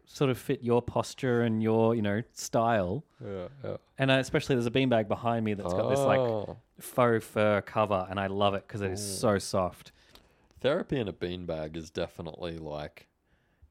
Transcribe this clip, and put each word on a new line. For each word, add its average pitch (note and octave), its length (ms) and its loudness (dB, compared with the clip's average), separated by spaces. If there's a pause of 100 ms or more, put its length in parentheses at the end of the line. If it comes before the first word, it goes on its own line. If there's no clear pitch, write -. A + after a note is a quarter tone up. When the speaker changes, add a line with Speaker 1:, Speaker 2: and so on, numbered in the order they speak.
Speaker 1:
sort - 260 0
of A#2+ 80 0
fit - 240 -4
your A#2+ 200 4
posture A#2+ 600 0
and A2 200 2
your, A2+ 320 4
you A#2 80 0
know, G#2 200 0 (100)
style. A2+ 680 0 (220)
Speaker 2:
Yeah, F#2+ 240 -8 (160)
yeah. G2+ 120 -6 (220)
Speaker 1:
And, C3+ 120 2
uh, C3+ 80 4
especially C#3 380 0
there's A#2+ 100 0
a A#2+ 40 -2
beanbag A#2+ 380 2
behind A2+ 360 0
me G#2+ 100 0
that's F#2+ 180 -4
got G#2 160 0
this, C3+ 120 2
like, C3+ 200 4
Speaker 2:
Oh. A2 380 -4 (200)
Speaker 1:
faux A#2 480 2
fur G#2+ 360 2
cover, G2+ 480 0
and G2 100 -4
I G2 80 0
love G2 260 2
it G2 140 -8
'cause G#2 140 -6
it F#2+ 100 -2
is G2 80 -6
Speaker 2:
Ooh. G2+ 180 -8
Speaker 1:
so G#2 200 4
soft. - 520 -4 (680)
Speaker 2:
Therapy C#3+ 400 0
in G#2+ 80 -2
a F2+ 40 -4
beanbag E2 640 -6
is D#2+ 140 -10
definitely, E2+ 680 -8
like, D2+ 520 -12 (640)